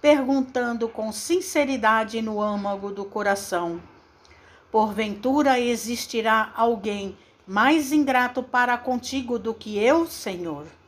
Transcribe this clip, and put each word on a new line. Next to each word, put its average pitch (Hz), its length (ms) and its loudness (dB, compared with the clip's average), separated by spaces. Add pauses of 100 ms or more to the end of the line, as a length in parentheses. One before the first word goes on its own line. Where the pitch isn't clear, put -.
perguntando 254 880 2
com 220 240 -6
sinceridade 226 1080 0
no 214 200 -4
âmago 202 500 -4
do 202 140 -8
coração: 190 760 -2 (880)
"Porventura 220 920 2
existirá 226 920 0
alguém 208 640 -2 (300)
mais 262 460 4
ingrato 254 500 2
para 247 340 2
contigo 247 640 -4
do 220 140 -6
que 214 240 -8
eu, 285 280 4
Senhor?" 170 600 -8 (220)